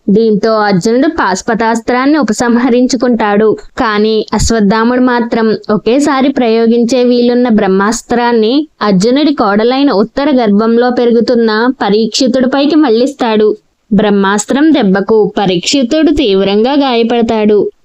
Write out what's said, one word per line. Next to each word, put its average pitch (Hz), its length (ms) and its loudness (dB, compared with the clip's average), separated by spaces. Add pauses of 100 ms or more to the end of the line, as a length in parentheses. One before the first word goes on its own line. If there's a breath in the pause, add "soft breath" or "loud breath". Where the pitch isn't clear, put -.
(100)
దీంతో 220 420 2
అర్జునుడు 220 560 0
పాశుపతాస్త్రాన్ని 240 1080 -2
ఉపసంహరించుకుంటాడు. 240 1400 0 (220 loud breath)
కానీ 214 540 -2
అశ్వత్థాముడు 226 680 0
మాత్రం 233 560 0 (140)
ఒకేసారి 269 580 0
ప్రయోగించే 233 760 0
వీలున్న 247 440 2
బ్రహ్మాస్త్రాన్ని 226 1200 0 (140)
అర్జునుడి 240 520 0
కోడలైన 247 560 0
ఉత్తర 233 460 -2
గర్భంలో 226 540 2
పెరుగుతున్న 233 800 0 (100)
పరీక్షితుడిపైకి 254 920 0
మళ్లిస్తాడు. 226 800 0 (360)
బ్రహ్మాస్త్రం 208 840 0
దెబ్బకు 202 640 0
పరీక్షితుడు 247 720 0
తీవ్రంగా 202 600 0
గాయపడతాడు. 233 1000 0 (140)